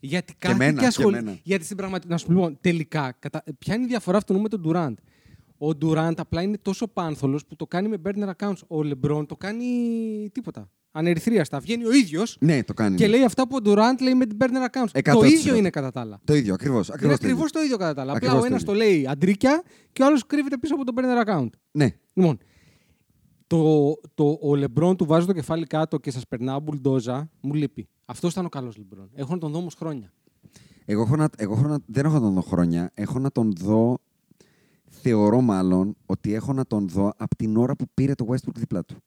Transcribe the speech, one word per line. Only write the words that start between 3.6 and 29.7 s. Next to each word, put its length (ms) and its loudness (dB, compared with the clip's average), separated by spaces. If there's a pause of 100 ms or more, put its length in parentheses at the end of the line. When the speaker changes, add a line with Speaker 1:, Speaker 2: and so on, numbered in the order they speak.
Speaker 1:
είναι 100 -2
η 20 -4
διαφορά 300 0
αυτού 240 0
με 80 -2
τον 180 -6
Durant; 280 0 (640)
Ο 100 -4 (140)
Durant 340 2
απλά 260 -4
είναι 200 -2
τόσο 260 -4
πάνθολος 580 -4
που 100 -20
το 100 -10
κάνει 220 -4
με 160 -4
burner 320 -4
accounts. 220 -6 (100)
Ο 120 -6
LeBron 480 -4
το 80 -14
κάνει 280 -8 (680)
τίποτα. 380 -12 (200)
Ανερυθρίαστα. 720 0
Βγαίνει 240 -4
ο 80 0
ίδιος 480 2
Speaker 2:
Ναι, 240 4
το 100 -8
κάνει, 220 0
Speaker 1:
και 80 4
Speaker 2:
ναι. 60 4
Speaker 1:
λέει 140 6
αυτά 240 0
που 80 -4
ο 80 -4
Durant 380 4
λέει 120 2
με 120 4
την 140 -8
burner 300 0
accounts. 140 -2
Το 80 -4
Speaker 2:
Εκατό 280 4
τοις 100 8
εκατό. 160 6
Speaker 1:
ίδιο 100 2
είναι 140 2
κατά 200 -6
τα 100 -8
άλλα. 240 -12
Speaker 2:
Το 100 2
ίδιο, 200 2
ακριβώς, 320 0
Speaker 1:
Είναι 100 -12
Speaker 2:
ακριβώς 220 2
το 80 -2
ίδιο. 80 2
Speaker 1:
ακριβώς 180 -2
το 100 -2
ίδιο 140 0
κατά 180 -2
τα 80 -8
άλλα. 100 -4
Απλά 180 0
Speaker 2:
Ακριβώς 80 4
Speaker 1:
ο 20 4
Speaker 2:
το 60 2
Speaker 1:
ένας 160 -2
Speaker 2:
ίδιο. 100 -4
Speaker 1:
το 60 0
λέει 300 2
αντρίκια 540 2 (300)
και 100 0
ο 40 6
άλλος 200 4
κρύβεται 320 -2
πίσω 160 -4
από 100 -4
τον 140 -4
burner 300 0
account. 200 0 (220)
Speaker 2:
Ναι. 180 2 (240)
Speaker 1:
Λοιπόν, 260 4 (1080)
το, 460 2 (220)
το, 100 0
ο 280 0
LeBron 460 2
του 80 0
βάζει 200 4
το 60 0
κεφάλι 340 -4
κάτω 320 -2
και 120 -8
σας 160 -8
περνά 340 -6
μπουλντόζα, 680 -2 (100)
μου 140 -4
λείπει. 340 -4 (160)
Αυτός 280 -6
ήταν 120 -4
ο 40 -6
καλός 300 -10
LeBron. 360 -20
Έχω 200 -8
να 40 -6
τον 140 -6
δω 60 -6
όμως 160 -10